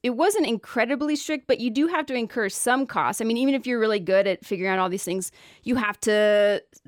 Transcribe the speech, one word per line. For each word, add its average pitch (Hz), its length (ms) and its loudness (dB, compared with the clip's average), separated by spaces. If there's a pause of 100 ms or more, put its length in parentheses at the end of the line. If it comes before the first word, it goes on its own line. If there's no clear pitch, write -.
it 240 80 0
wasn't 330 360 2
incredibly 247 680 -2
strict, 294 320 -4
but 247 140 2
you 240 80 -2
do 277 200 2
have 311 180 -2
to 262 80 -6
incur 226 340 -2
some 254 380 0
costs. 151 340 -2
I - 40 -2
mean, 226 120 0
even 269 180 2
if 254 120 -4
you're 247 120 -2
really 220 220 0
good 190 260 2
at 185 200 -2
figuring 190 260 -2
out 190 60 0
all 185 100 0
these 185 160 -4
things, 185 260 -4 (320)
you 247 120 -2
have 214 280 -2
to, 208 600 4 (260)